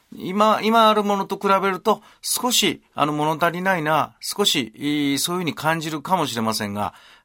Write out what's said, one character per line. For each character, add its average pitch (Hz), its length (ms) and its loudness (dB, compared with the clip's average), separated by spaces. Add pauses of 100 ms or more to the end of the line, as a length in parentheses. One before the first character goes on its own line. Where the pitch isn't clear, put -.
(140)
今、 208 480 2
今 220 260 6
あ 214 60 4
る 208 80 2
も 202 140 0
の 190 100 -2
と 190 120 -6
比 196 100 -2 (120)
べ 196 100 2
る 185 100 -4
と、 214 220 0 (200)
少 - 300 -2
し、 - 300 0 (120)
あ 139 100 0
の、 151 80 0
物 151 200 0 (120)
足 165 80 2
り 180 100 -6
な 190 140 2
い 160 60 -4
な、 151 380 0
少 - 240 -4
し、 147 320 0
い-、 143 420 -2
そ 175 140 -4
う 180 40 -2
い - 20 -4
う - 20 -4
ふ - 20 -
う - 20 -6
に 139 100 -4
感 160 260 -2
じ 156 100 -6
る 156 120 -6
か 185 140 0
も 156 100 0
し 117 100 -8
れ 117 60 -2
ま 110 120 0
せ 107 120 -4
ん 101 60 -8
が、 101 220 -6 (300)